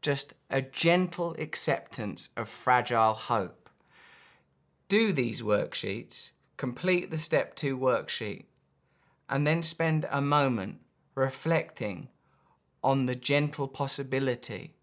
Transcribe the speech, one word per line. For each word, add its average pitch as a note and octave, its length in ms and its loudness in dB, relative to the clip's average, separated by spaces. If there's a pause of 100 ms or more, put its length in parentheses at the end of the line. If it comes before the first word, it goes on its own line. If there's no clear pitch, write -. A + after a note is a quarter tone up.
just - 340 -2 (140)
a C3+ 140 0
gentle E3+ 760 0
acceptance - 960 -4
of A2+ 120 -6
fragile A#2+ 640 4
hope. G#2+ 540 -2 (1160)
Do G#3+ 260 4
these A#2+ 300 -2
worksheets, - 880 -2 (260)
complete F3 540 -2
the D#3+ 60 -6
step D3+ 400 0
two C3+ 200 -2
worksheet, A#2 680 -2 (840)
and C#3+ 160 0
then D#3+ 200 2
spend D#3+ 480 0
a C#3 80 0
moment C3+ 580 2 (380)
reflecting C3 920 -2 (760)
on C3+ 220 2
the B2+ 100 -2
gentle D3 500 0
possibility C3 1160 -4